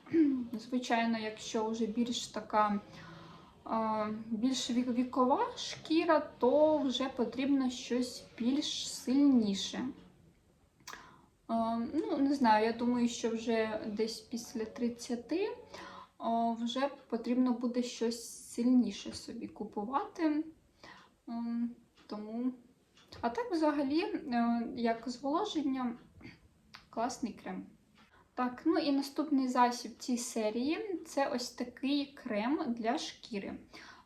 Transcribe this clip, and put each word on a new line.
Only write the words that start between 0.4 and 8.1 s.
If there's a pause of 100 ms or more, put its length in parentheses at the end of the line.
звичайно,
якщо
вже
більш
така, (840)
е, (180)
більш
вік-,
вікова (100)
шкіра, (200)
то
вже
потрібно
щось (160)